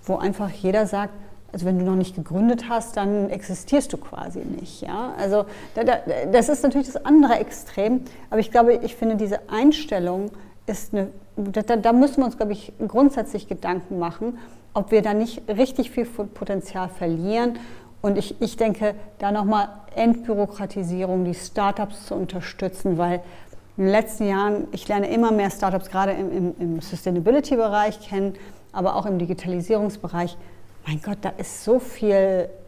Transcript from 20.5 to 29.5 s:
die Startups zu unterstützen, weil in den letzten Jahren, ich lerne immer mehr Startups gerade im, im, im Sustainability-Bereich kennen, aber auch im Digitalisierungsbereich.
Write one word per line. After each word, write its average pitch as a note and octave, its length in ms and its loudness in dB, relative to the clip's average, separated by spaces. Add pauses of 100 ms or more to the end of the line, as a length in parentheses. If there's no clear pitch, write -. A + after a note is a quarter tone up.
die F3 100 -2
Startups G3+ 760 -4
zu G3+ 80 -6
unterstützen, F#3 840 -4
weil F3 240 0 (560)
in F#3+ 80 2
den F#3+ 60 6
letzten A3 360 2
Jahren, G3+ 460 2
ich - 160 -10
lerne G3+ 200 0
immer A#3 220 4
mehr G3+ 180 2
Startups F#3+ 400 -2
gerade G3 220 0
im, F#3+ 200 -4
im, F3+ 280 -2
im E3 220 -2
Sustainability-Bereich G#3 1200 0
kennen, G3 320 -2 (400)
aber F#3+ 240 0
auch F#3+ 80 -2
im G3 120 0
Digitalisierungsbereich. F3+ 1160 -2 (500)